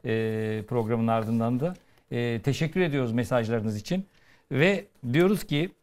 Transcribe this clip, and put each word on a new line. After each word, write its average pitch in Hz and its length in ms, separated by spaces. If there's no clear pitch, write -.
e, 110 640
programın 113 380
ardından 113 540
da. 175 140
E, 120 340
teşekkür 156 360
ediyoruz 139 320
mesajlarınız 113 640
için. 180 300
Ve 190 320
diyoruz 180 320
ki 156 260